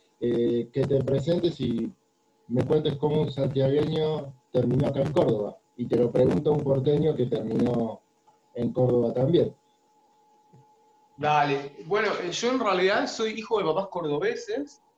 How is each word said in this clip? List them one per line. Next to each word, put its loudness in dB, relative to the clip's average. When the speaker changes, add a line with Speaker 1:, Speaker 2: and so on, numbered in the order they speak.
Speaker 1:
eh, 0
que -2
te 2
presentes 0
y -4
me 0
cuentes 0
cómo 0
un -2
santiagueño 0
terminó 0
acá -2
en -2
Córdoba. 0
Y -8
te 0
lo 2
pregunto 2
a 4
un -2
porteño 2
que 0
terminó -2
en -4
Córdoba 2
también. 2
Speaker 2:
Dale. 0
Bueno, 0
eh, -6
yo -2
en 0
realidad 2
soy -4
hijo -2
de -2
papás 0
cordobeses. -4